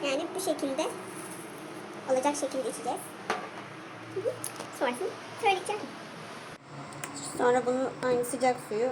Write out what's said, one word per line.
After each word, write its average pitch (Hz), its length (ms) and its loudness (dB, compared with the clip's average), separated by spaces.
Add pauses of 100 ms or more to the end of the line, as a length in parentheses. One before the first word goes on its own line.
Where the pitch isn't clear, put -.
Yani 285 220 2 (100)
bu 381 40 0
şekilde 302 480 2 (1200)
olacak 269 260 6
şekilde 262 340 0
içeceğiz. 285 300 -2 (1160)
Hı 392 40 0
hı. 466 140 0 (460)
Sonrasını 269 280 2 (340)
söyleyeceğim. 403 400 4 (1600)
Sonra 247 280 8
bunun 254 240 4 (160)
aynı 247 200 6
sıcak 254 300 4 (140)
suyu 226 220 2